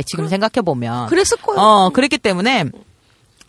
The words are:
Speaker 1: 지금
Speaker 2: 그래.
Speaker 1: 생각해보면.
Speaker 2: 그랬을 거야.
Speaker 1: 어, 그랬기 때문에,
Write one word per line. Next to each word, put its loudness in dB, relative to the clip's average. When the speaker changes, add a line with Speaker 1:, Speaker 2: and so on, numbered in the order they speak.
Speaker 1:
지금 -6
Speaker 2:
그래. -6
Speaker 1:
생각해보면. -2
Speaker 2:
그랬을 0
거야. -4
Speaker 1:
어, 6
그랬기 0
때문에, -2